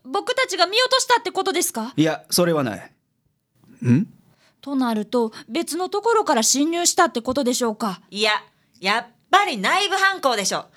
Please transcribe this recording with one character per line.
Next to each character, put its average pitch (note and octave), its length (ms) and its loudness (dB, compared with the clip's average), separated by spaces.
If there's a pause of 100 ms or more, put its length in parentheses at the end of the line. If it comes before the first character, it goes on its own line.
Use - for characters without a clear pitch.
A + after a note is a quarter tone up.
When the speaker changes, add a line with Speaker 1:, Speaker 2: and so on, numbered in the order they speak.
Speaker 1:
僕 G4 300 -4
た C5 140 0
ち F#4 100 -6
が F4 80 2
見 G#4+ 160 0
落 B4+ 80 2
と B4+ 100 2
し - 60 -2
た A#4+ 140 2
っ - 40 -14
て F4+ 80 -6
こ F#4+ 120 -2
と F#4+ 100 -2
で F4 80 0
す - 120 -4
か？ A3+ 240 -8
Speaker 2:
い - 60 4
や、 D#3 260 -2
そ F3+ 160 2
れ E3+ 80 2
は D3 100 0
な G#2 140 -4
い。 - 140 -18 (920)
ん？ C3 220 4 (540)
Speaker 1:
と C#4 140 -6
な B3+ 160 0
る G#3+ 140 -2
と、 A3+ 280 -2 (160)
別 E4 280 -4
の F4+ 120 -4
と G4+ 120 -2
こ A4+ 140 2
ろ G#4+ 80 4
か D#4 100 2
ら A3+ 80 2
侵 C#4+ 300 2
入 E4+ 160 0
し - 80 0
た F4+ 100 6
っ - 60 0
て A#3 100 -6
こ B3+ 140 -4
と C#4+ 80 0
で B3 100 0
し B3 100 -4
ょ A3+ 80 0
う G#3 40 -4
か？ G#3 340 -6
Speaker 3:
い G3+ 120 -6
や、 G#3+ 100 2 (480)
や G3+ 200 0
っ A#3 60 -8 (240)
ぱ G4+ 160 6
り D4+ 120 -4
内 E4+ 320 0
部 F#4+ 60 -2
犯 G4 260 0
行 B3 140 0
で G3+ 100 -2
し F#3+ 80 -2
ょ。 D3+ 120 -4 (120)